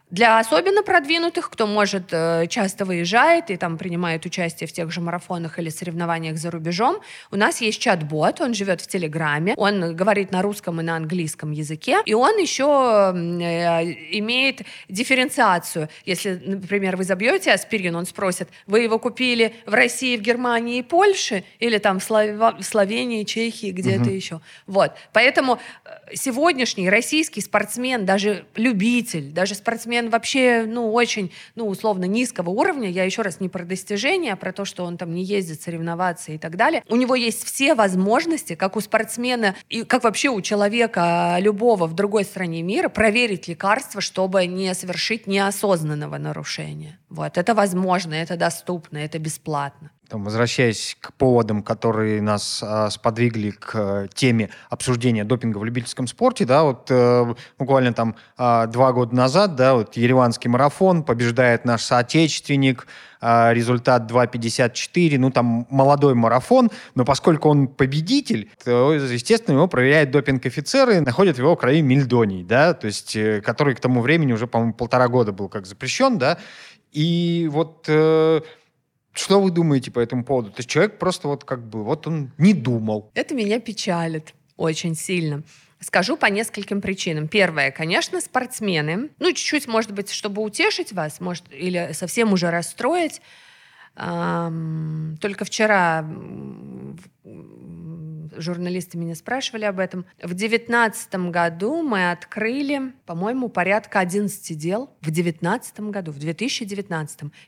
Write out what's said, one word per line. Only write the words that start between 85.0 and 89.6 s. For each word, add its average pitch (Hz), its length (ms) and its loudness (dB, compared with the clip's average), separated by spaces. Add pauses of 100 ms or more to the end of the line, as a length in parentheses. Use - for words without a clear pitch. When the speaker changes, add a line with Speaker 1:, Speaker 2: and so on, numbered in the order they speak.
Speaker 1:
Скажу 190 380 0
по - 100 0
нескольким 202 540 -2
причинам. 170 480 -4
Первое, 160 420 2
конечно, 196 500 -2
спортсмены. 214 920 -4 (100)
Ну, 330 80 2
чуть-чуть, - 400 -2